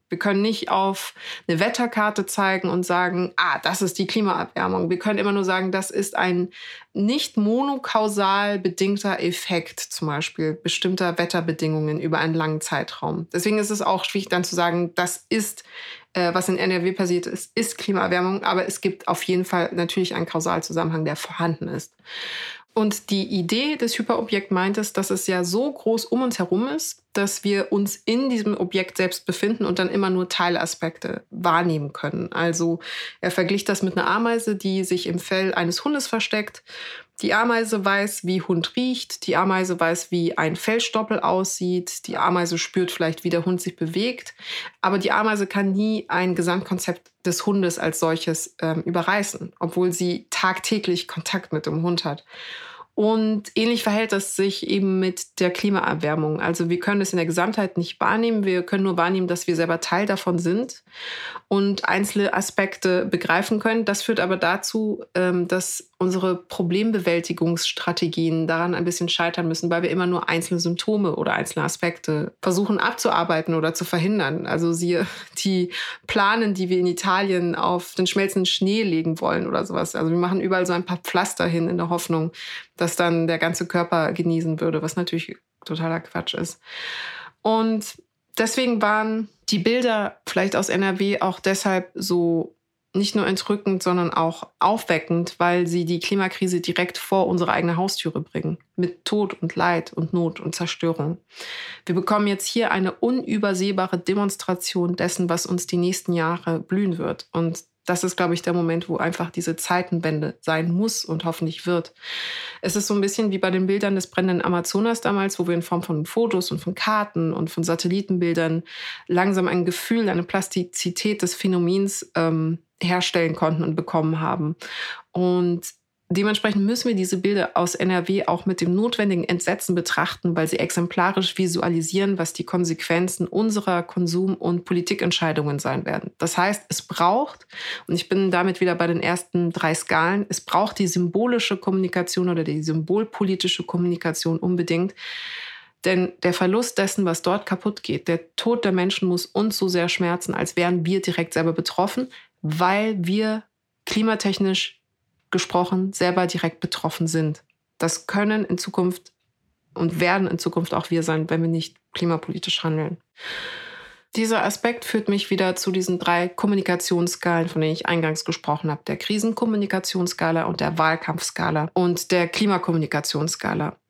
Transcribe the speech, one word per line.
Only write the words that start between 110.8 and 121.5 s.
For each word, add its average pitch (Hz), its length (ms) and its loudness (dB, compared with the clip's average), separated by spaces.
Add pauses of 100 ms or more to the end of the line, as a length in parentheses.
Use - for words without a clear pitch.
und 160 180 -4
hoffentlich 165 420 -4
wird. 175 280 0 (680)
Es 180 140 -2
ist 202 120 0
so 214 60 0
ein 202 60 2
bisschen 202 320 2
wie 190 60 0
bei 190 120 2
den 185 160 2
Bildern 196 300 2
des 190 120 -2
brennenden 185 360 0
Amazonas 196 560 0
damals, 196 400 0
wo 175 80 0
wir 175 80 2
in 175 60 2
Form 170 220 -2
von 156 220 -2
Fotos 214 460 0
und 156 80 -4
von 180 160 -4
Karten 208 560 0
und 160 180 -2
von - 140 -2
Satellitenbildern 170 1000 0 (440)
langsam 185 400 2
ein 180 160 2
Gefühl, 202 460 0
eine 175 140 0
Plastizität 190 960 -2
des 180 120 0
Phänomens, 185 800 0